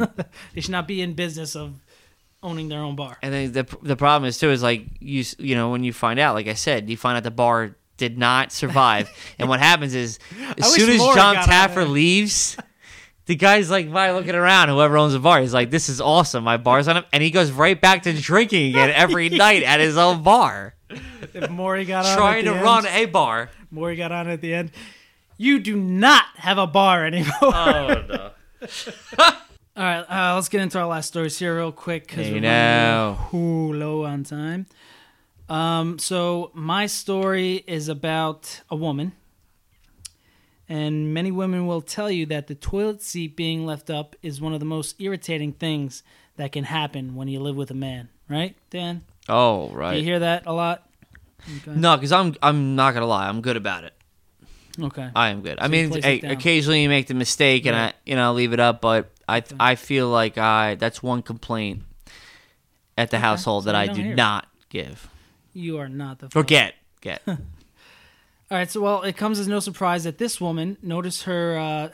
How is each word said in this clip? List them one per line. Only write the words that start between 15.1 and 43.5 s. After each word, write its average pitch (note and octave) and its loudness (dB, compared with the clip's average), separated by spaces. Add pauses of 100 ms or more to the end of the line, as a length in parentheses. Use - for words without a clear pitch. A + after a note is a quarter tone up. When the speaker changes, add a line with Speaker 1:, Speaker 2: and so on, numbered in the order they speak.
Speaker 1:
the C3+ 0
bar, D3+ 6
he's B2+ 0
like, B2 2
"This D3+ -2
is C3 -6
awesome. C#3+ 2
My A#2 4
bar's B2 4
on E3 2
him." F3 0
And C#3+ 2
he D#3+ 2
goes D#3+ 2
right D#3+ 2
back F#3 4
to E3+ 0
drinking E3+ 2
again C3+ 4
every E3 4
Speaker 2:
<laughs> F3 4
Speaker 1:
night G#3 6
at D3 4
his D#3 2
own E3+ 4
bar. C3+ 4 (580)
Speaker 2:
If D#3+ -8
Maury F#3+ -4
got F#3+ -2
on F#3+ 2
Speaker 1:
Trying G#3+ 2
Speaker 2:
at G#3+ 0
Speaker 1:
to F#3+ -2
Speaker 2:
the F3 0
Speaker 1:
run A3 6
Speaker 2:
end, F#3 -4
Speaker 1:
a G#3+ 0
bar. A#2+ 0 (200)
Speaker 2:
Maury E3 -8
got E3+ -6
on E3+ -6
at E3 -6
the E3 -6
end. E3+ -4 (680)
"You C4+ 2
do G#3 -6
not G3 4 (120)
have F#3+ -2
a G3 2
bar F3+ 4
anymore." D#3+ -2 (100)
Speaker 1:
Oh, - 2
no. - -10 (840)
<laughs> D#4+ 8 (480)
Speaker 2:
All F#3 -2
right, E3+ 0
uh, F3+ 0
let's F#3 -2
get G#3 -2
into F#3+ -2
our F3 -2
last D#3+ -4
stories D#3+ -4
here E3+ -2
real E3 -4
quick - -10
'cause E3 -8
Speaker 1:
Hey, G#2+ -4
Speaker 2:
we're G#2+ -2
Speaker 1:
now. A#2 2
Speaker 2:
running, E3+ -2
ooh, D#3+ -2
low D3+ -4
on C#3+ -6
time. D#3+ -8 (840)
Um, E3 -2
so F3 -4
my E3 -4
story F#3+ -2
is D#3 -8
about D#3 -6 (100)
a D#3 -8
woman, D#3 -6 (1500)
and D3+ -4
many F3+ -4
women F#3 -4
will E3+ -4
tell G#3 -8
you E3+ -2
that D3 -6
the C#3+ -12
toilet G#3 -4
seat E3 -10
being D#3+ -4